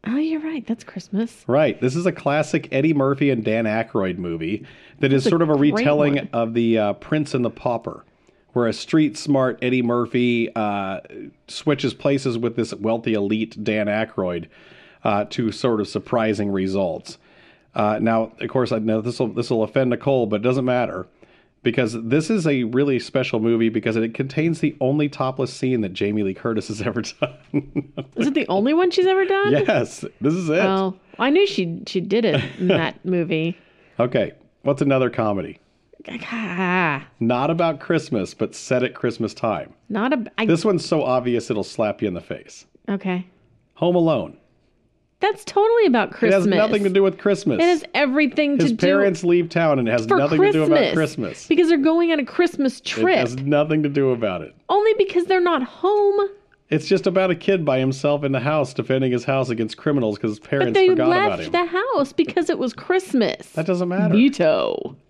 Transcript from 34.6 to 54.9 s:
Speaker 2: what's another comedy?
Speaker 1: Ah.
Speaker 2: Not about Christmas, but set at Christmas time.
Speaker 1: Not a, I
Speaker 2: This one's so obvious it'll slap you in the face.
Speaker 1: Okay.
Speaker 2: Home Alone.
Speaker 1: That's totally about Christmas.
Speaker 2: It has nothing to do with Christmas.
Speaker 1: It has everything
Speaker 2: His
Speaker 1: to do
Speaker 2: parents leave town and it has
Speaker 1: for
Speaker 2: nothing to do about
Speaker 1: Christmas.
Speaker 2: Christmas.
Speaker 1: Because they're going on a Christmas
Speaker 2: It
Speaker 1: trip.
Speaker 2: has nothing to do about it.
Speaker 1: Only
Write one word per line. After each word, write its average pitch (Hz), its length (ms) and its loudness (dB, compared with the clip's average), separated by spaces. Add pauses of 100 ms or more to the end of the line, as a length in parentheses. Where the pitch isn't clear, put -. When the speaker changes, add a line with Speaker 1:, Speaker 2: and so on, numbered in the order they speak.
Speaker 2:
what's 139 180 0
another 135 280 2
comedy? 104 500 -2 (500)
Speaker 1:
Ah. 180 960 -4 (140)
Speaker 2:
Not 123 320 0
about 165 280 -2
Christmas, 143 540 -2
but - 220 -6
set - 280 -2
at 127 120 -4
Christmas 113 380 -4
time. 101 400 -4 (160)
Speaker 1:
Not 226 240 -2
a, 233 240 -6
I 226 80 -2
Speaker 2:
This 165 200 2
one's 190 200 0
so 151 180 0
obvious 123 480 0
it'll 104 120 -2
slap 104 380 -4
you 107 60 0
in 95 60 -2
the 85 80 -8
face. - 440 -16 (240)
Speaker 1:
Okay. 185 380 -4 (480)
Speaker 2:
Home 175 200 2
Alone. 156 420 2 (840)
Speaker 1:
That's 415 260 -2
totally 440 420 4
about 240 240 2
Christmas. 185 340 2
Speaker 2:
It 202 60 4
has 185 80 4 (100)
nothing 214 140 0
to 190 80 2
do 196 100 4
with 196 160 2
Christmas. 196 400 0
Speaker 1:
It 330 60 4
has 339 200 2 (120)
everything 285 640 2
Speaker 2:
His 165 100 2
Speaker 1:
to 226 80 -2
do 175 80 0
Speaker 2:
parents 190 380 2
leave 175 260 2
town 160 300 2
and 120 80 0
it 110 40 2
has 113 140 0
Speaker 1:
for 113 100 4
Speaker 2:
nothing 147 240 2
to 202 120 6
do 160 120 2
about 151 140 4
Speaker 1:
Christmas. 202 160 2
Speaker 2:
Christmas. 135 540 -4
Speaker 1:
Because 330 220 4
they're 330 100 4
going 330 320 2
on 311 80 0
a 277 60 -2
Christmas 294 520 0
Speaker 2:
It - 80 -20
Speaker 1:
trip. 349 320 2
Speaker 2:
has 123 200 -2
nothing 151 440 2
to 147 80 0
do 139 220 2
about 101 320 -2
it. 65 100 -16 (160)
Speaker 1:
Only 415 260 4